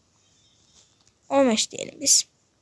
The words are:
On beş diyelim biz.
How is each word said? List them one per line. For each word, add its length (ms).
On 220
beş 200
diyelim 300
biz. 260